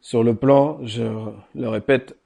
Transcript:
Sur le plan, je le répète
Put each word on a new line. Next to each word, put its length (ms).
Sur 220
le 120
plan, 480
je 200
le 140
répète 560